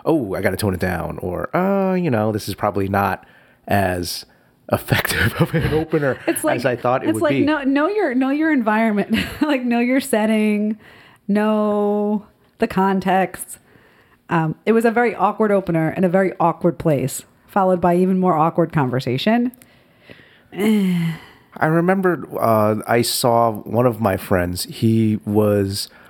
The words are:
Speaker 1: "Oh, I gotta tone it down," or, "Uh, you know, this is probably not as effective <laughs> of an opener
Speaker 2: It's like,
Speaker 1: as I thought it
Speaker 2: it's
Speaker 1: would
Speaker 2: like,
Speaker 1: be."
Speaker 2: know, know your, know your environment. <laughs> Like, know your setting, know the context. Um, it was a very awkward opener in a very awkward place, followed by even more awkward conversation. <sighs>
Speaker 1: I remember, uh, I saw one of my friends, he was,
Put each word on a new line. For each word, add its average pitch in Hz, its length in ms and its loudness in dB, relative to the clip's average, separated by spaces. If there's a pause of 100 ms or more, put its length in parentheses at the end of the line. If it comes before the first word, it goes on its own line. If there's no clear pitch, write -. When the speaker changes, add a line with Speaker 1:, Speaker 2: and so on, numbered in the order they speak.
Speaker 1:
"Oh, 110 300 0
I 85 60 -4
gotta 98 160 0
tone 98 180 0
it 85 40 -6
down," 80 440 -4
or, 87 340 -6
"Uh, 190 380 0
you 175 160 0
know, 110 200 0
this 104 160 -6
is 101 60 -6
probably 98 340 -2
not 98 380 -2 (420)
as 92 560 -2 (480)
effective - 640 -2
<laughs> - 60 -2
of - 140 0
an 139 180 -2
opener 151 540 -2
Speaker 2:
It's - 160 -2
like, 302 140 0
Speaker 1:
as 123 100 -2
I 123 80 0
thought 123 280 0
it - 60 0
Speaker 2:
it's 320 60 0
Speaker 1:
would 330 80 -4
Speaker 2:
like, 294 80 2
Speaker 1:
be." 277 140 2
Speaker 2:
know, 294 180 0
know 277 240 0
your, 392 260 -2
know 262 160 0
your 311 240 0
environment. 220 640 0 (160)
<laughs> - 100 -14
Like, 285 220 0
know 240 160 -2
your 254 220 0
setting, 214 760 0 (500)
know 208 1000 0 (320)
the 226 80 0
context. 190 880 0 (720)
Um, 160 260 0 (100)
it 214 80 4
was 226 100 2
a 233 80 2
very 233 240 0
awkward 202 380 0
opener 165 420 0
in 190 80 0
a 185 60 4
very 190 280 2
awkward 165 400 0
place, 135 460 -2 (220)
followed 185 340 2
by 175 160 4
even 185 240 2
more 180 160 2
awkward 165 380 2
conversation. 143 800 0 (640)
<sighs> - 360 -20
Speaker 1:
I 180 1120 0
remember, 170 640 2 (120)
uh, 107 480 4
I 120 140 4
saw 117 500 2
one 110 340 0
of 110 140 0
my 117 180 0
friends, 90 480 -2
he 113 600 0
was, 104 640 0 (200)